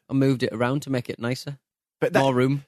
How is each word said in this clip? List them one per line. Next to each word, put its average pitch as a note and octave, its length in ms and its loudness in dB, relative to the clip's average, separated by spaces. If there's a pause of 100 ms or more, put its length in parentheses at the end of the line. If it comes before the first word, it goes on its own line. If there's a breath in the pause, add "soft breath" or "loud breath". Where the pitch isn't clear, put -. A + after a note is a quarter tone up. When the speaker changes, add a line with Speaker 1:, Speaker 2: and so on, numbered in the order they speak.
Speaker 1:
I - 40 -4
moved C3+ 300 2
it A#2 100 -2
around B2 300 -2
to C#3 60 -10
make B2+ 200 -4
it - 100 -10
nicer. C3 400 -8 (420)
Speaker 2:
But D#3+ 120 2
that, F#3+ 80 4
Speaker 1:
More C3+ 120 4
room. C3+ 340 2